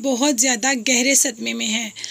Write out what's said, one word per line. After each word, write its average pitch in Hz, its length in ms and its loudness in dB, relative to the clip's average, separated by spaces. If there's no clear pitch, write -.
बहुत 262 360 2
ज़्यादा 254 340 2
गहरे 254 320 2
सदमे 233 380 0
में 233 140 -4
हैं। 220 240 -4